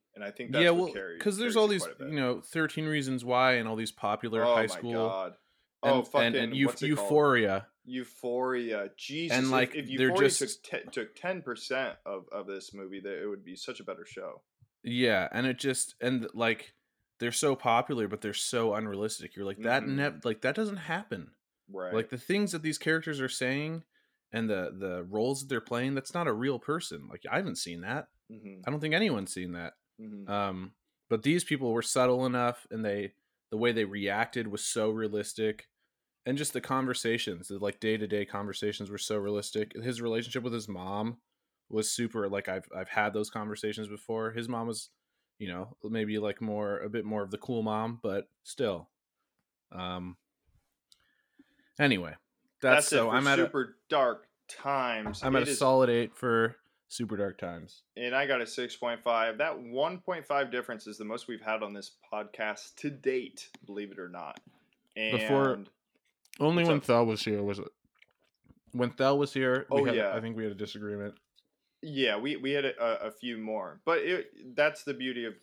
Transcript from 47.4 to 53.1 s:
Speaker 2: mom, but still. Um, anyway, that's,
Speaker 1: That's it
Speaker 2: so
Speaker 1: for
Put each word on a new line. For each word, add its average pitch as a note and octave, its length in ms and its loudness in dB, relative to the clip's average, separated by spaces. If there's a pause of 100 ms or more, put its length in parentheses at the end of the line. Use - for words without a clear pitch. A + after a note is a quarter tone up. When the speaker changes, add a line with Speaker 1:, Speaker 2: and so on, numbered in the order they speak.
Speaker 2:
mom, A2 400 -2
but G2 240 -2 (160)
still. G2 460 -4 (840)
Um, F2+ 460 -8 (1600)
anyway, F#2+ 340 4 (480)
that's, C#3 240 8
Speaker 1:
That's - 20 2
it D#3 100 4
Speaker 2:
so A2+ 120 6
Speaker 1:
for A2+ 60 4